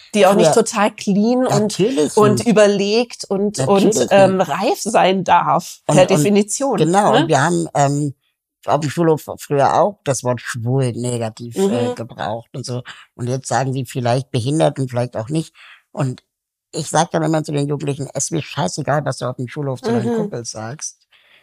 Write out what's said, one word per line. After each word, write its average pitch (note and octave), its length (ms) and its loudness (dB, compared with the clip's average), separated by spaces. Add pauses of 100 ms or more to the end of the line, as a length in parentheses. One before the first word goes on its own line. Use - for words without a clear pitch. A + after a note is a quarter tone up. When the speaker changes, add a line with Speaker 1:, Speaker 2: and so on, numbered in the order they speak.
(140)
Speaker 1:
Die G#3 120 4
auch G3 100 6
nicht E3 180 4
Speaker 2:
früher A3 120 4
Speaker 1:
total G#3+ 300 -2
clean A#3 520 0
und, - 40 0 (260)
Speaker 2:
Natürlich C4+ 400 0
Speaker 1:
und - 220 4
Speaker 2:
nicht. - 80 -4
Speaker 1:
überlegt G#3 800 2
und, G3+ 340 -2
Speaker 2:
Natürlich G3 380 4
Speaker 1:
und, - 140 0
ähm, F#3+ 280 6
Speaker 2:
nicht. F3+ 100 0
Speaker 1:
reif G3+ 320 -2
sein F#3 440 2
darf, D#3+ 640 0
Speaker 2:
Und, D3 100 2
Speaker 1:
per F3+ 80 8
Speaker 2:
und F#3 60 -2
Speaker 1:
Definition, G#3 680 2
Speaker 2:
genau, F3+ 340 4
Speaker 1:
ne? B3+ 80 4
Speaker 2:
und E4+ 80 0
wir C#3 140 4
haben, E3+ 300 0
ähm, C#3+ 400 0 (520)
auf D3 160 0
dem D3+ 80 -4
Schulhof E3 360 0 (140)
früher C3+ 420 2
auch G3 220 -2
das C3 220 -4
Wort B2 160 -2
schwul B2 520 -2
negativ, A#2 600 -6
Speaker 1:
Mhm. G3 160 0
Speaker 2:
äh, A#3+ 240 -2
gebraucht A#2 600 -10
und B2 100 -8
so. B2 180 -8 (320)
Und A#2+ 120 -6
jetzt C3 200 -4
sagen C3 240 0
sie B2+ 140 -4
vielleicht B2+ 460 -2
behindert C#3+ 480 0
und C3 100 -2
vielleicht B2 260 -4
auch A2 140 -8
nicht. D#3 240 -4 (380)
Und B2+ 320 -4 (500)
ich - 160 -6
sag D#3+ 220 0
dann E3 120 -2
immer D#3 220 0
zu D#3 80 -8
den C#3+ 160 -2
Jugendlichen, C#3+ 440 -6
„Es C3+ 120 -4
ist - 60 -8
mir D#3+ 100 -2
scheißegal, D3 640 -4
was C3+ 140 -6
du C3 60 -6
auf B2+ 120 -6
dem B2+ 100 -8
Schulhof C3+ 340 -6
zu - 120 -2
deinen A#3 160 0
Speaker 1:
Mhm. A#3 80 -2
Speaker 2:
Kumpels B2 340 -6
sagst. A2+ 560 -12 (360)